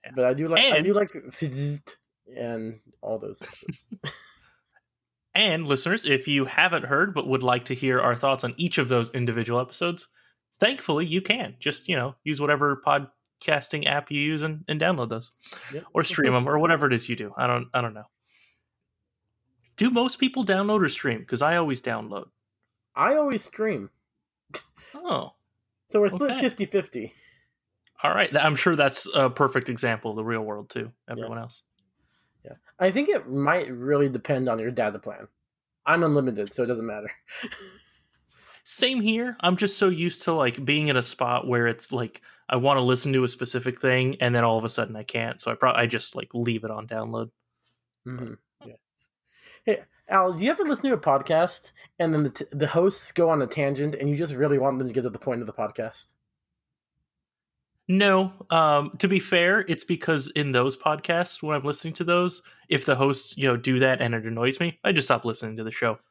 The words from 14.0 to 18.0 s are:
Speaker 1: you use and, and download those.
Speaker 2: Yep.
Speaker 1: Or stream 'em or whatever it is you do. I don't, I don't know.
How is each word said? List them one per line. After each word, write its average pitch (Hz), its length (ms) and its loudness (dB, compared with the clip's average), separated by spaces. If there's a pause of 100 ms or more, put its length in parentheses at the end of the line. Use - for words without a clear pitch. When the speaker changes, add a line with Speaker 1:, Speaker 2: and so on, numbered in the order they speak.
Speaker 1:
you 147 100 -2
use 151 220 -2
and, 156 260 -6
and 151 120 -2
download 151 300 0
those. 117 220 -8 (400)
Speaker 2:
Yep. 151 200 -12
Speaker 1:
Or 165 100 2
stream 135 320 2
'em 123 140 2
or 147 100 2
whatever 156 280 4
it 127 60 6
is 117 160 0
you 120 80 -4
do. 104 200 -10
I 123 100 0
don't, 123 280 0
I 127 80 2
don't 110 120 -6
know. 107 120 -16 (1700)